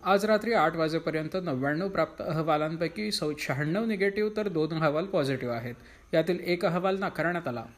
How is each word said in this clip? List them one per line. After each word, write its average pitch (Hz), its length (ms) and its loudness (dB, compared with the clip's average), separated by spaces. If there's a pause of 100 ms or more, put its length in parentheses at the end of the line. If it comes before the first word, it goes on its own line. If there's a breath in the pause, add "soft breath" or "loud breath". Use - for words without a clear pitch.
(120)
आज 196 140 6
रात्री 214 280 2
आठ 165 220 4
वाजेपर्यंत 156 680 0
नव्याण्णव 151 460 0
प्राप्त 165 320 -2
अहवालांपैकी 160 880 0
सौ-, 151 280 -2
शहाण्णव 151 460 0
निगेटिव्ह 208 520 0
तर 214 100 -2
दोन 160 260 0
अहवाल 160 320 2
पॉझिटिव्ह 135 480 0
आहेत. 120 220 -6 (380 loud breath)
यातील 170 300 2
एक 175 220 0
अहवाल 185 340 0
नाकारण्यात 170 480 -2
आला. 120 160 -6 (140)